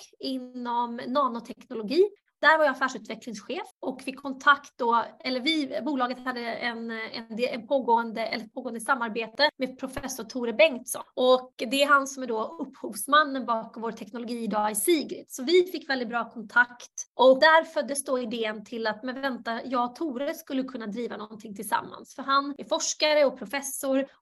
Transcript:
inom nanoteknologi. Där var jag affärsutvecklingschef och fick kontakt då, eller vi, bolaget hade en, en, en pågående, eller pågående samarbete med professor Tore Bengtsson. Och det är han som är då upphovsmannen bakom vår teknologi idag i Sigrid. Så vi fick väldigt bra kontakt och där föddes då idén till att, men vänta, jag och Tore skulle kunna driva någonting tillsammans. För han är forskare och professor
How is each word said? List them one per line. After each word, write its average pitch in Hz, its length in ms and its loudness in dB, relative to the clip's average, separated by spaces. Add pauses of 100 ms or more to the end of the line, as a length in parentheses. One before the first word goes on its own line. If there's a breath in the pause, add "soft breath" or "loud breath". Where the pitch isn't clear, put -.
(180)
inom 247 880 -6
nanoteknologi. 247 1000 0 (320 soft breath)
Där 311 180 8
var 311 60 6
jag 277 80 6
affärsutvecklingschef 262 960 -6 (140)
och - 220 -8
fick 262 140 -8
kontakt 277 600 2
då, 233 260 2 (200)
eller 254 160 -2
vi, 294 420 -2
bolaget 247 420 -2
hade 240 160 -6
en, 233 500 -6
en, 226 480 -10
en 247 280 -4
pågående, 233 600 2
eller 220 200 -6
pågående 233 340 -10
samarbete 233 800 0
med 262 200 -6
professor 254 460 -8
Tore 233 280 -6
Bengtsson. 269 500 2 (120)
Och 254 420 4
det 269 260 0
är 285 60 6
han 277 180 6
som 262 160 -10
är 254 40 -6
då 226 340 -4
upphovsmannen 269 840 0
bakom 226 360 -4
vår 226 100 -4
teknologi 233 520 -8
idag 214 260 0
i 220 40 -4
Sigrid. 294 540 0
Så - 140 -12
vi 349 300 4
fick - 180 -8
väldigt 247 180 -2
bra 226 220 -4
kontakt - 640 0 (220)
och 262 260 8
där 320 240 8
föddes 294 400 -4
då 262 140 -2
idén 220 460 -4
till 226 220 -8
att, 214 160 -4
men 254 180 -8
vänta, 240 440 -4
jag 247 260 0
och 247 60 -16
Tore 285 380 -4
skulle 269 280 -4
kunna 233 240 -8
driva 214 300 -6
någonting 214 400 -14
tillsammans. - 580 -6
För 277 80 -10
han 277 360 0
är - 60 -12
forskare 302 600 2
och 262 140 2
professor 269 680 -2 (160 loud breath)